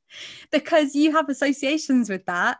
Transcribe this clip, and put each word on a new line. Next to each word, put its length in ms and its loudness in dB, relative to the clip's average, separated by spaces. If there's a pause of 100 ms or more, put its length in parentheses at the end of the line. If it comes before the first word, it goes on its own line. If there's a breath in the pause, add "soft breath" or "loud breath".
(520 loud breath)
because 420 2
you 180 4
have 160 0
associations 800 0
with 180 -6
that. 340 -2